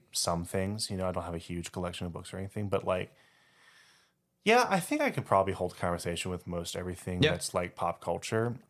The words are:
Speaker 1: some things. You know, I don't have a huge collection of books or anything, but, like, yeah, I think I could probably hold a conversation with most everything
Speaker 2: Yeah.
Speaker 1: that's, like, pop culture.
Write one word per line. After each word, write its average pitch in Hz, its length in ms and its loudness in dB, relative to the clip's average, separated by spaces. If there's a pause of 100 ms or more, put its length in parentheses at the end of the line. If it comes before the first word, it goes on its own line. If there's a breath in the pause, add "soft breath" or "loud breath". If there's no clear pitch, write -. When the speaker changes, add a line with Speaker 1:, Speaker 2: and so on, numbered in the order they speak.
(120)
Speaker 1:
some 85 320 0
things. 98 460 -2
You 101 80 -4
know, 92 100 0
I 92 40 0
don't 87 120 -2
have 85 120 -6
a - 40 -4
huge 85 320 -8
collection 87 360 -4
of 82 60 -6
books - 200 -12
or 87 40 -6
anything, 98 300 -4
but, 95 180 0
like, 92 280 0 (1300 soft breath)
yeah, 233 260 8
I 190 100 4
think 294 220 0
I 285 100 2
could - 140 -2
probably 95 280 6
hold 90 200 -2
a - 20 -18
conversation 87 560 -2
with 90 160 -6
most 87 280 -4
everything 90 480 -2
Speaker 2:
Yeah. 151 80 4
Speaker 1:
that's, - 220 -4
like, 90 220 -2
pop 85 260 -2
culture. 113 540 -2 (140)